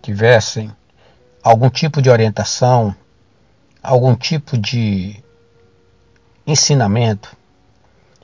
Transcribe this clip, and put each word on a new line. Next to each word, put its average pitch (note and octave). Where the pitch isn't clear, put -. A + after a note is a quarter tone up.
tivessem A2
algum A#2
tipo D3
de C3
orientação, A2+
algum B2
tipo -
de G2+
ensinamento, A#2+